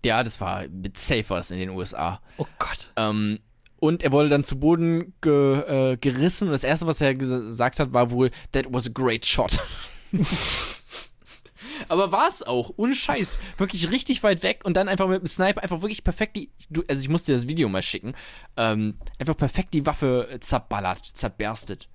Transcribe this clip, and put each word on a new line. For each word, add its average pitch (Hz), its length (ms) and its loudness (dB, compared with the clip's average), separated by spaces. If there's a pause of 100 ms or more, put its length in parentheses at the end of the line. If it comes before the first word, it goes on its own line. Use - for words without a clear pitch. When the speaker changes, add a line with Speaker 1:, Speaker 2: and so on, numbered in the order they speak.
Speaker 1:
Ja, 117 160 4
das 117 180 -4
war, 92 280 -4
mit 92 280 -10
safe 117 340 2
war 90 80 0
das - 120 -4
in 90 80 -6
den 95 140 -4
U 92 100 -6
S 87 140 -6
A. 82 260 -2 (160)
Speaker 2:
Oh - 80 -4 (140)
Gott. - 380 -6
Speaker 1:
Ähm, 107 420 0 (420)
und 160 220 2
er 156 80 4
wurde 147 180 6
dann 143 140 4
zu 135 160 -2
Boden 165 640 2
ge-, 139 720 4
äh, 123 40 -2
gerissen 139 520 2
und - 40 2
das 135 120 0
Erste, 156 220 0
was 156 140 0
er 139 100 4
ges-, 127 360 -2
gesagt 120 320 0
hat, 131 140 0
war 123 180 6
wohl, 123 180 4 (220)
"That 135 220 0
was 123 140 -2
a - 60 -4
great 123 320 0
shot." - 320 2 (540)
<laughs> 190 80 0 (1700)
Aber 180 220 2
war's 269 320 2
auch, 123 340 -2
ohne 247 180 2
Scheiß, 254 440 -2 (180)
wirklich 180 340 -2
richtig - 320 0
weit 196 200 4
weg - 200 -2
und 185 140 0
dann 196 100 4
einfach 190 200 2
mit 185 140 2
dem 175 60 -4
Sniper 190 360 2
einfach 175 180 -4
wirklich 214 220 -6
perfekt 208 320 0
die, - 140 -8 (200)
du, 156 180 -2
also 139 140 0
ich 135 80 -6
muss 165 140 2
dir 143 120 4
das 123 120 0
Video 156 220 0
mal 95 120 0
schicken, 107 320 -6 (440)
ähm, 107 380 0 (220)
einfach 151 180 0
perfekt - 380 0
die 143 120 0
Waffe, 127 460 0
äh, 127 80 -10
zerballert, - 680 -2
zerberstet. - 880 -8